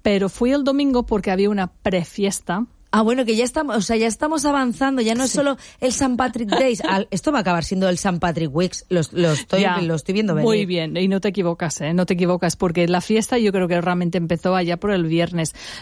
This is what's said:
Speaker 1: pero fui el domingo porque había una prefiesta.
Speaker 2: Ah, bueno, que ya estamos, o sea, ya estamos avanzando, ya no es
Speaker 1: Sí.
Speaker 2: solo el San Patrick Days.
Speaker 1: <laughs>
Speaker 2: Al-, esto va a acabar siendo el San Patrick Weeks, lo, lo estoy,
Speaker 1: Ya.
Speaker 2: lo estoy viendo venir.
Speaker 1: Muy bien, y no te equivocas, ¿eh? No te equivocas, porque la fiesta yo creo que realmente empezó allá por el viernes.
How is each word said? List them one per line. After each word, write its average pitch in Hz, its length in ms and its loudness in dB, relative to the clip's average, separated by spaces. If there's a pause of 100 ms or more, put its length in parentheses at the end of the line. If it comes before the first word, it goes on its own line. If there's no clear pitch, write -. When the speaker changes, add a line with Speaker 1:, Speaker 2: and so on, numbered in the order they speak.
Speaker 1:
pero 196 260 2
fui 240 260 0
el 285 100 0
domingo 269 420 2
porque 208 240 -2
había 196 220 2
una 190 200 0
prefiesta. 196 960 -2 (280)
Speaker 2:
Ah, 214 100 4
bueno, 247 200 2
que 220 140 0
ya 247 80 2
estamos, 254 320 -2
o 214 40 2
sea, 226 140 -2
ya 226 120 0
estamos 302 360 -2
avanzando, 269 580 0
ya 226 140 0
no 254 80 0
es 262 80 0
Speaker 1:
Sí. - 60 -4
Speaker 2:
solo 277 180 0 (240)
el 254 140 0
San 254 240 0
Patrick 240 320 -2
Days. 240 320 2
Speaker 1:
<laughs> - 80 -2
Speaker 2:
Al-, 196 200 0
esto 240 220 -2
va 285 60 2
a 220 40 2
acabar 170 220 0
siendo 190 240 0
el 180 100 2
San 175 220 -2
Patrick 165 340 -2
Weeks, 175 360 -2
lo, 180 100 2 (140)
lo 170 180 2
estoy, 190 300 0
Speaker 1:
Ya. 180 180 2
Speaker 2:
lo 165 160 0
estoy 185 180 -4
viendo 202 220 0
venir. 156 100 2
Speaker 1:
Muy 214 200 2
bien, 165 320 -4
y 190 100 2
no 190 140 0
te 214 80 0
equivocas, 175 500 -2
¿eh? 160 140 -2
No 180 120 2
te 190 100 0
equivocas, 175 420 0
porque 175 320 0
la 180 100 2
fiesta 214 380 0
yo 208 160 2
creo 185 160 0
que 175 100 0
realmente 180 380 0
empezó 180 400 0
allá 175 180 0
por 208 160 -2
el 180 140 0
viernes. 165 500 0 (260)